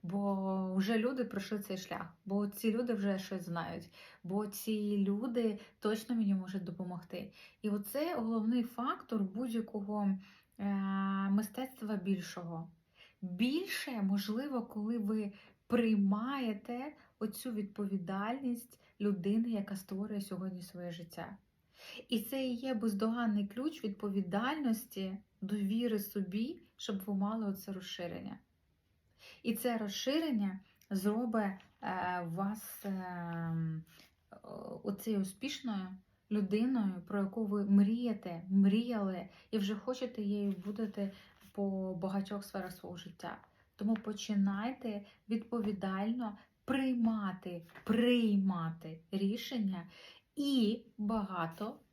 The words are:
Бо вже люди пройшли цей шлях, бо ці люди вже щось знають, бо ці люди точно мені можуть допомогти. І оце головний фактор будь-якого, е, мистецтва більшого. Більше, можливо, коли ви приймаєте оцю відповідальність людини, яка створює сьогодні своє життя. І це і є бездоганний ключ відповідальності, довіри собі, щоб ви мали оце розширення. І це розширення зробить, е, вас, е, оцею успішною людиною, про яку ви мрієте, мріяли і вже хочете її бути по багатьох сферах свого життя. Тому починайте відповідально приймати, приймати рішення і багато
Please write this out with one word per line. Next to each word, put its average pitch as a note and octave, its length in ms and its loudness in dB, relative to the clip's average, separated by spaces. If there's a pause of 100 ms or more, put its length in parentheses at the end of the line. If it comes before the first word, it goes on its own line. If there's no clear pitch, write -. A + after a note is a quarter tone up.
Бо F#3+ 720 0
вже G3 220 4
люди B3+ 260 2
пройшли G#3 360 -4
цей F#3+ 180 -6
шлях, - 480 -8
бо G3+ 220 0
ці A3 240 0
люди A#3+ 220 0
вже G3 260 2
щось F#3 260 -6
знають, E3+ 440 -6 (340)
бо G3 240 0
ці G#3 500 -2
люди G#3+ 640 2 (200)
точно A3 360 0
мені G3+ 200 4
можуть F#3 280 -2
допомогти. F3+ 720 -8 (280)
І G#3+ 80 0
оце C#4+ 460 0
головний A3+ 480 2
фактор A#3+ 600 -2
будь-якого, G#3 920 0 (400)
е, G3+ 80 -4 (640)
мистецтва G#3+ 680 0
більшого. F3 760 -2 (500)
Більше, A#3+ 800 0
можливо, G#3+ 600 0
коли A3+ 360 -2
ви G#3 340 0 (360)
приймаєте A#3 1300 2 (260)
оцю A3 320 -6
відповідальність G#3 1300 -4 (220)
людини, G3+ 480 2
яка G3+ 260 -2
створює G3+ 460 -4
сьогодні F#3 400 -6
своє F3 300 -8
життя. E3+ 460 -10 (720)
І A3+ 120 2
це C4 260 -2
і B3 80 0
є C4 180 -2
бездоганний A3 760 2
ключ C#4+ 360 -4
відповідальності, G3+ 1300 0 (240)
довіри G#3 580 2
собі, G#3 640 -2 (140)
щоб G3 240 -4
ви G3 160 -2
мали G#3 300 0
оце G3 260 -4
розширення. F#3 680 -8 (1080)
І A3+ 120 2
це A#3 220 0
розширення G#3+ 840 0 (300)
зробить, G#3 640 2 (300)
е, F3+ 520 -2
вас, G3 520 -4
е, F3 680 -2 (1300)
оцею G3+ 360 0
успішною G3+ 680 -4 (440)
людиною, G#3 760 2
про G3+ 120 0
яку G3 260 0
ви G3+ 200 2
мрієте, G3+ 840 4
мріяли G3 800 4 (220)
і A3 60 2
вже G#3 180 2
хочете B3+ 460 -4
її G3+ 300 2
бути G3+ 600 -2 (400)
по F#3+ 440 -2
багатьох G3 500 -2
сферах F#3+ 260 -6
свого F3+ 260 -12
життя. - 400 -10 (380)
Тому G#3+ 200 2
починайте G#3 1080 0 (280)
відповідально G#3 1080 0 (280)
приймати, A3 1000 0 (180)
приймати G3 1160 4 (120)
рішення G3 760 0 (480)
і B3+ 460 4 (160)
багато G3+ 840 -2 (140)